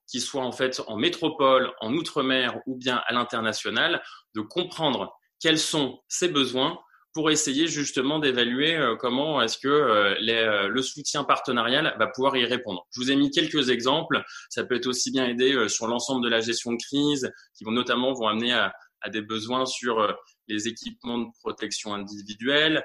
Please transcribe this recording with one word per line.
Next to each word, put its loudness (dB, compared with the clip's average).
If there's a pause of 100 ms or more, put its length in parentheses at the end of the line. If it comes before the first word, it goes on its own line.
qu'ils -6
soient -4
en -4
fait -2
en -8
métropole, 2
en -4
outre-mer -2
ou -6
bien -2
à -2
l'international, 0 (360)
de -2
comprendre -2 (280)
quels 2
sont 0
ces -2
besoins 0 (360)
pour 2
essayer 2
justement 0
d'évaluer, 2
euh, 2
comment 0
est-ce 0
que, -6
euh, 4
les, 0
euh, 2
le 0
soutien -4
partenarial 2
va 4
pouvoir 0
y 4
répondre. -4
Je -12
vous 0
ai 4
mis 4
quelques 2
exemples. 2 (280)
Ça -4
peut 0
être -2
aussi -2
bien 2
aider, 4
euh, 4
sur -2
l'ensemble 0
de 0
la 4
gestion -2
de -2
crise, 0 (280)
qui -16
vont -2
notamment 0
vont 0
amener 0
à, 2 (280)
à -8
des -4
besoins -2
sur, -2
euh, 2 (380)
les -4
équipements -8
de -4 (160)
protection -8
individuelle, -2